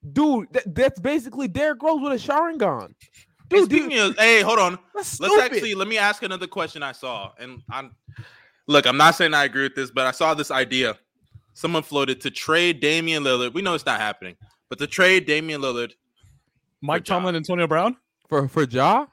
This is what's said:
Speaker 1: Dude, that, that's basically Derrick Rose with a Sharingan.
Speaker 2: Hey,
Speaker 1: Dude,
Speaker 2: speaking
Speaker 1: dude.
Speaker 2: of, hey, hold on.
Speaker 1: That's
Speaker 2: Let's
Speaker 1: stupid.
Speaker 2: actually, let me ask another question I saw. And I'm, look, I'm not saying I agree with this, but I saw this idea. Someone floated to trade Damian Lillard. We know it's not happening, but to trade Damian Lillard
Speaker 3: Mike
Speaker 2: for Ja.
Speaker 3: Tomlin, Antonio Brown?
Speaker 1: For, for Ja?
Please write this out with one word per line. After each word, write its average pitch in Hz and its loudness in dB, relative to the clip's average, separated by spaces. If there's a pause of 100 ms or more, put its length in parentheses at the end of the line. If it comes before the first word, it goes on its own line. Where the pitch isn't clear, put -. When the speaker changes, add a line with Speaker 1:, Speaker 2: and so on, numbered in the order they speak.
(140)
Speaker 1:
Dude, 269 2
that, 202 -2
that's 262 2
basically 254 -4
Derrick 277 -2
Rose 311 2
with 285 -2
a - 0
Sharingan. 247 -2 (560)
Speaker 2:
Hey, 370 4
Speaker 1:
Dude, 392 6
Speaker 2:
speaking 285 0
Speaker 1:
dude. 220 2
Speaker 2:
of, - -8
hey, 226 6
hold 220 2
on. 180 2 (160)
Speaker 1:
That's - -8
Speaker 2:
Let's 359 2
Speaker 1:
stupid. 277 4
Speaker 2:
actually, 208 -2
let 190 -4
me 220 -2
ask 208 0
another 185 -8
question 160 -8
I 135 -8
saw. 107 -10
And 123 -18
I'm, 131 -12 (760)
look, 147 6
I'm 127 2
not 156 6
saying 160 0
I 143 2
agree 139 -2
with 131 -6
this, 131 -6
but 131 0
I 127 0
saw 160 0
this 147 -4
idea. 127 -2 (560)
Someone 165 -4
floated 135 -2
to 135 -6
trade 170 0
Damian 160 0
Lillard. 123 0
We 175 -4
know 185 -2
it's - -6
not 117 -2
happening, 98 -8 (320)
but - -10
to 143 -6
trade 185 4
Damian 151 -4
Lillard 120 -4 (880)
Speaker 3:
Mike 160 -4
Speaker 2:
for - -6
Ja. 185 0
Speaker 3:
Tomlin, 180 -4
Antonio 170 -4
Brown? 175 0 (320)
Speaker 1:
For, 139 0
for 156 0
Ja? 151 2